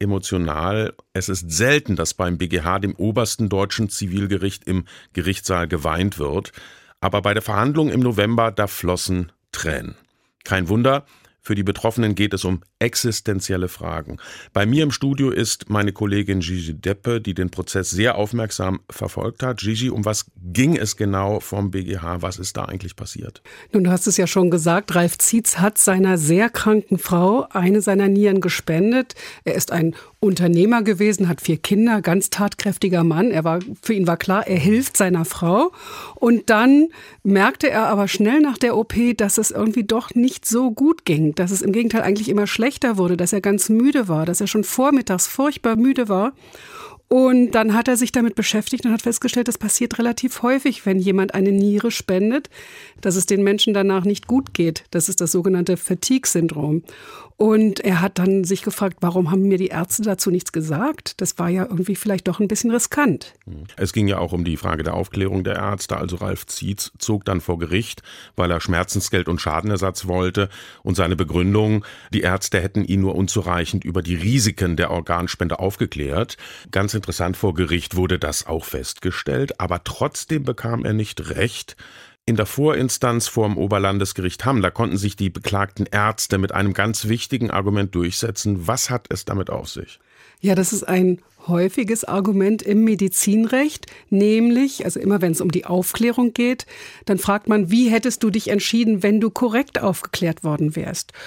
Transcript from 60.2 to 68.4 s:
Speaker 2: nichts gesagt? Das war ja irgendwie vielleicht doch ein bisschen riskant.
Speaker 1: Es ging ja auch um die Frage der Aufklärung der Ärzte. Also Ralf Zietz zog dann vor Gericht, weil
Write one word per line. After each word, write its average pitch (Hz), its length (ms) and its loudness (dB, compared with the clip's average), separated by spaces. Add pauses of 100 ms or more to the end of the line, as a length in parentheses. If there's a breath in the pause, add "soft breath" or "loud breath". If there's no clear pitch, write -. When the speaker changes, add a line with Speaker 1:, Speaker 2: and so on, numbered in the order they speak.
Speaker 2:
nichts 180 180 -2
gesagt? 160 720 -4
Das - 180 -4
war 175 100 -2
ja 185 140 0
irgendwie 185 320 -2
vielleicht 190 320 -2
doch 180 140 -2
ein 202 80 2
bisschen 226 240 0
riskant. 240 600 0 (420)
Speaker 1:
Es - 160 -2
ging 104 160 2
ja 95 100 0
auch 87 140 -2
um 87 100 0
die 82 140 -2
Frage 82 260 -2
der 85 120 -4
Aufklärung 95 500 -2
der 98 100 -4
Ärzte. 101 440 -4
Also 90 180 -4
Ralf 98 300 -6
Zietz - 520 -6
zog 107 260 -2
dann 92 160 -2
vor 85 200 -4
Gericht, 85 420 -4 (320 loud breath)
weil 87 160 0